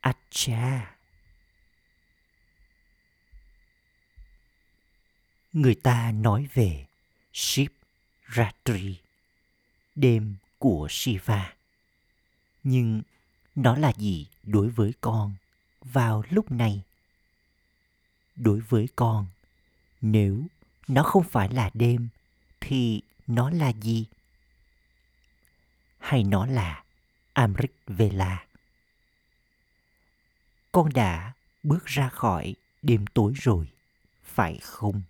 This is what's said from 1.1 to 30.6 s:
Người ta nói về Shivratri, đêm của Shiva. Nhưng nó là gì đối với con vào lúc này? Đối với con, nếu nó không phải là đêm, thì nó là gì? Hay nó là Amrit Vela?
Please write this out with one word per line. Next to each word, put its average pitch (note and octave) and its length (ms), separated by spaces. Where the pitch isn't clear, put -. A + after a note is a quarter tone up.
Người C3+ 220
ta A#2 360
nói G#2+ 420
về E2 320
Shivratri, - 1700
đêm A2+ 400
của D#2+ 300
Shiva. G2 640
Nhưng A#2+ 380
nó B2 200
là D3 220
gì F#3+ 300
đối G#2 260
với A2+ 320
con G#2+ 340
vào A#2 480
lúc G3 220
này? A2 320
Đối A2 240
với A2+ 360
con, A2 300
nếu G#2+ 460
nó C3+ 160
không F3+ 200
phải G2+ 260
là A#2 240
đêm, A#2+ 340
thì A#2+ 420
nó B2 220
là D#3 200
gì? A2+ 360
Hay B2+ 260
nó G2 220
là A2 380
Amrit A#2 380
Vela? F#2+ 580